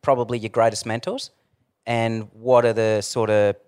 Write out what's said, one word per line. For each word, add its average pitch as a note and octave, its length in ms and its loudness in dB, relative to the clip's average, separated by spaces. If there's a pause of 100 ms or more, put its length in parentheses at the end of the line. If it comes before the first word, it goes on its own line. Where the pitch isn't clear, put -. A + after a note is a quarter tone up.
probably B2 380 0
your G#2+ 120 -8
greatest A2+ 360 0
mentors, B2 440 -8 (560)
and A2+ 460 -2
what A#2+ 320 2
are A#2 80 2
the A2 300 0
sort A2 260 -2
of G#2 280 2 (120)